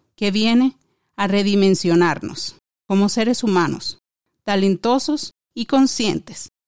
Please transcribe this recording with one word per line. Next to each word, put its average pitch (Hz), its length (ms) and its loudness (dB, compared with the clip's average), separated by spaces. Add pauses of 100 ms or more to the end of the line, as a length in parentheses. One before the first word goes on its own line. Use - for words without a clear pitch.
(140)
que 202 160 -2
viene 226 480 2 (380)
a 202 100 -2
redimensionarnos 190 1300 0 (300)
como 196 220 2
seres 233 340 -2
humanos, 185 560 -2 (460)
talentosos 202 880 -2 (220)
y 233 120 -8
conscientes, 254 840 -2 (180)